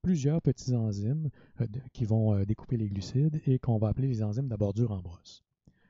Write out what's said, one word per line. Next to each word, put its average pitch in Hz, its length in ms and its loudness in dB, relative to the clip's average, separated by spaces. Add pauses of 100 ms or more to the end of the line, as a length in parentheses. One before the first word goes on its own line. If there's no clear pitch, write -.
plusieurs 160 400 2
petits 127 320 0
enzymes, 113 560 -2 (300)
euh, 117 80 0
de, 107 100 -8 (140)
qui 120 140 -4
vont, 110 280 4
euh, 98 100 2
découper 110 320 -4
les 110 120 0
glucides 127 580 0
et 131 140 4
qu'on 113 180 2
va 107 80 2
appeler 127 220 0
les 110 160 0
enzymes 113 220 -2
de 127 40 -4
la 110 60 -4
bordure 107 340 2
en 95 100 -4
brosse. - 440 -16 (460)